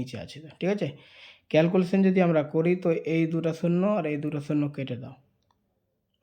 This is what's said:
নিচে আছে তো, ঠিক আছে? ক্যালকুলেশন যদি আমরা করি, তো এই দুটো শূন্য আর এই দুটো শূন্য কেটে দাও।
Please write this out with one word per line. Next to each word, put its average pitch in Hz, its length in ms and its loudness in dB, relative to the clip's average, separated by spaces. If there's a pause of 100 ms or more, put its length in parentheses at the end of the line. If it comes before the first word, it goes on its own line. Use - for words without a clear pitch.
নিচে 123 240 -8
আছে - 180 -14
তো, 156 60 -18 (100)
ঠিক 180 180 -2
আছে? 175 120 -4 (640)
ক্যালকুলেশন 175 560 4
যদি 190 180 4
আমরা 160 160 4 (120)
করি, 165 180 2 (120)
তো 180 40 2 (260)
এই 165 80 2 (120)
দুটো 160 260 0
শূন্য 175 220 2 (160)
আর 160 140 -2
এই 147 120 -4
দুটো 147 220 -4
শূন্য 147 160 0 (120)
কেটে 127 280 -8
দাও। 131 120 -14 (1080)